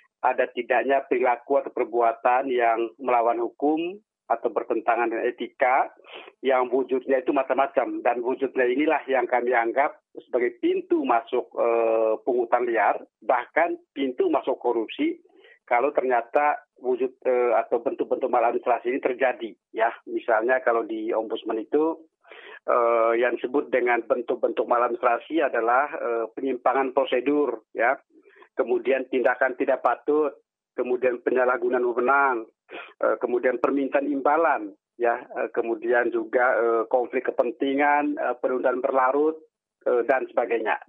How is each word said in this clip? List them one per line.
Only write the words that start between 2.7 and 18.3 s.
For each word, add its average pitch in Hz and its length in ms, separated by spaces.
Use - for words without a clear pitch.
melawan 120 400
hukum 156 640
atau 120 240
bertentangan 113 640
dengan 117 160
etika, 127 640
yang 127 320
wujudnya 131 480
itu - 80
macam-macam. 131 720
Dan 120 240
wujudnya 127 400
inilah 143 400
yang 127 240
kami 123 240
anggap 120 480
sebagai - 320
pintu 349 480
masuk, 117 400
eh, 113 640
pungutan 123 400
liar, 113 320
bahkan 151 560
pintu 139 340
masuk 135 300
korupsi 117 640
kalau 127 240
ternyata 131 720
wujud, 127 400
eh, 123 320
atau 117 320
bentuk-bentuk 127 420
maladministrasi 120 600